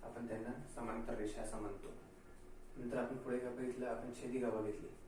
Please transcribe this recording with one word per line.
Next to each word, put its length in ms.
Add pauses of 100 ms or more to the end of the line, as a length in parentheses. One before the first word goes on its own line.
आपण 240
त्यांना 220 (260)
समांतर 400
रेषा 260
असं 160
म्हणतो. 360 (840)
नंतर 200
आपण 200
पुढे 220
काय 140
बघितलं, 340
आपण 260
छेदिका 360
बघितली. 380 (200)